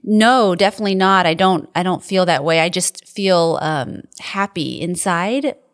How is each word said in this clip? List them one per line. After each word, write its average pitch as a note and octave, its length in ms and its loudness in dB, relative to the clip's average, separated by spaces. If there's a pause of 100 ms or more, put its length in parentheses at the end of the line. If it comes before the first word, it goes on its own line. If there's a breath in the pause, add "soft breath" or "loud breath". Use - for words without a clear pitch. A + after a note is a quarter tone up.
No, G#3+ 520 2
definitely G3 400 0
not. F#3+ 320 4
I E3 80 2
don't, F#3 400 2
I F3 80 0
don't F3+ 200 -2
feel F#3 240 0
that E3 180 0
way. E3 160 2
I D#3+ 80 2
just - 380 -4
feel, F3 540 0
um, D#3 420 -4 (180)
happy - 600 -6
inside F#3 760 -2 (200)